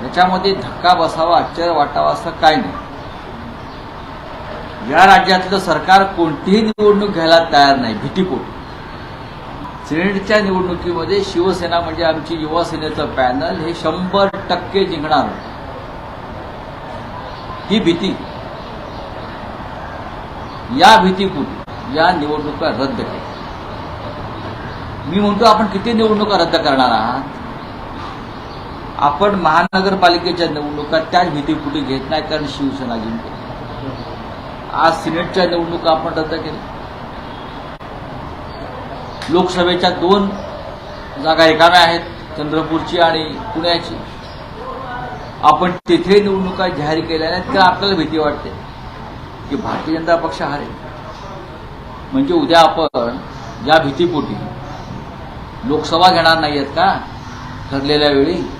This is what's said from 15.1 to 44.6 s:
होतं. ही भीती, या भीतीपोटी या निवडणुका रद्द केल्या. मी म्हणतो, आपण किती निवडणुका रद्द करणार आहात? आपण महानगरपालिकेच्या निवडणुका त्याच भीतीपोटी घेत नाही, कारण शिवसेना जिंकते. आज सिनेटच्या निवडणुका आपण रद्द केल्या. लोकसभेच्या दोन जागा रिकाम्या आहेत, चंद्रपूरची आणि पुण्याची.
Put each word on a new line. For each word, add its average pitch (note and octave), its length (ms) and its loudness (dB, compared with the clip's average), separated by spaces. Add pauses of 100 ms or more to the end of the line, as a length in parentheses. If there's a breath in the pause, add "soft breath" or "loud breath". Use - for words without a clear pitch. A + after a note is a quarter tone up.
होतं. G#2+ 340 -4 (2250)
ही G#3+ 100 2
भीती, - 360 0 (2500)
या G3+ 220 10
भीतीपोटी F#3 600 0 (340)
या E3 160 4
निवडणुका D3 560 -2
रद्द B2+ 280 -2
केल्या. - 240 -6 (1900)
मी F3 140 0
म्हणतो, G#3 240 4
आपण A3 220 6
किती G3 260 0
निवडणुका G#3+ 460 4
रद्द E3 180 2
करणार C3 360 4
आहात? A2+ 280 0 (1800)
आपण G3 360 2
महानगरपालिकेच्या F3 1120 2
निवडणुका D3 500 -2
त्याच F3 320 2
भीतीपोटी D3 500 -2
घेत C3 200 -2 (100)
नाही, D#3 120 0
कारण D3+ 260 -4
शिवसेना B2+ 480 -4
जिंकते. A2 380 -6 (1400)
आज D#3+ 320 2
सिनेटच्या F3 420 0
निवडणुका E3+ 440 0
आपण D#3+ 240 0
रद्द D#3+ 200 -2
केल्या. D#3 280 -6 (2750)
लोकसभेच्या F3+ 640 2
दोन F#3+ 380 4 (920)
जागा D#3 240 6
रिकाम्या E3 340 8
आहेत, E3+ 200 4 (380)
चंद्रपूरची D#3 600 -2
आणि D#3+ 260 4
पुण्याची. E3 720 -2 (1500)